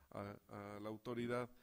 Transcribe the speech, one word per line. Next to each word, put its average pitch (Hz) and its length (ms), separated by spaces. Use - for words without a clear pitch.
a, 101 260
a 104 320
la 107 80
autoridad, 120 600